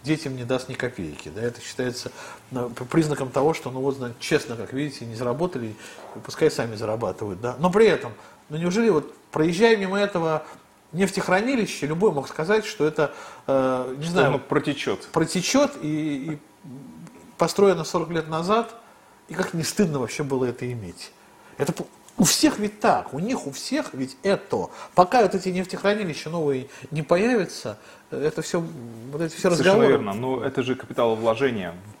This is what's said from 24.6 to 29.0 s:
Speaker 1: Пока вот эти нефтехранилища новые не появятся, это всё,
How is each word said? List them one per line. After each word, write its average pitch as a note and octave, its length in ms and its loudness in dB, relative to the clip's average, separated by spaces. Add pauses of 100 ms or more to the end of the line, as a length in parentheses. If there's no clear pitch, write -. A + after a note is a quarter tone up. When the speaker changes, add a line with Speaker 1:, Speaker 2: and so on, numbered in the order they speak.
Speaker 1:
Пока F#3 280 6
вот F#3 120 4
эти F#3+ 140 -2
нефтехранилища F#3 840 -2
новые C#3+ 380 0 (240)
не D#3 120 -4
появятся, F3+ 760 0 (320)
это D#3 300 -2
всё, E3+ 200 -2 (500)